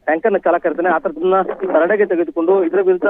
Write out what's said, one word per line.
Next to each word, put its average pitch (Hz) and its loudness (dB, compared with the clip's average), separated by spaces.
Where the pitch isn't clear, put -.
ಟ್ಯಾಂಕರ್ 160 0
ನ 196 0
ಚಾಲಕ 175 0
ಇರ್ತಾನೆ, 170 -2
ಆ 165 2
ತರದನ್ನ 185 0
ತರಡೆಗೆ 185 0
ತೆಗೆದುಕೊಂಡು 170 0
ಇದರ 165 0
ವಿರುದ್ಧ 180 0